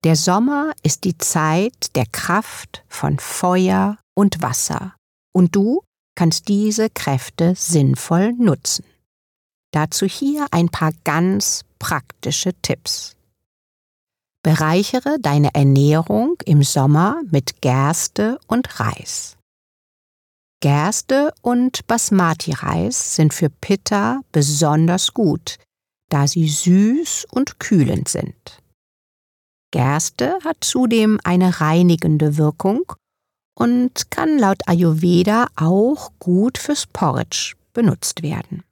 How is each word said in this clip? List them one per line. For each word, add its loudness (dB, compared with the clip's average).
Der 4
Sommer 0
ist -2
die -2
Zeit -2
der 0
Kraft -6
von -4
Feuer 0
und 2
Wasser. -6
Und 4
du 2
kannst 0
diese 0
Kräfte -2
sinnvoll 0
nutzen. 0
Dazu -2
hier -4
ein 2
paar -2
ganz -2
praktische -6
Tipps. -6
Bereichere 0
deine 2
Ernährung 2
im 4
Sommer 2
mit -2
Gerste -2
und -4
Reis. -8
Gerste 0
und -2
Basmati-Reis -2
sind 4
für -2
Pitta -2
besonders 2
gut, -2
da 2
sie 0
süß 2
und -4
kühlend 0
sind. -10
Gerste -2
hat -4
zudem 2
eine 2
reinigende 2
Wirkung -2
und 0
kann 0
laut 2
Ayurveda 2
auch 0
gut 0
fürs -4
Porridge -4
benutzt -2
werden. -8